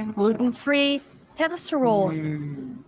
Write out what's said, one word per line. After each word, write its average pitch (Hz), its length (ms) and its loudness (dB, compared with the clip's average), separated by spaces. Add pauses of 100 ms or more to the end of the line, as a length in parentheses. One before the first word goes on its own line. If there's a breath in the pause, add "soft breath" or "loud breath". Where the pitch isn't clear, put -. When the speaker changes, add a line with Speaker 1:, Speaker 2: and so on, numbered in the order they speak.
(140)
Speaker 1:
gluten-free 254 880 2 (340)
casseroles, 254 800 2
Speaker 2:
Mm. 147 720 -6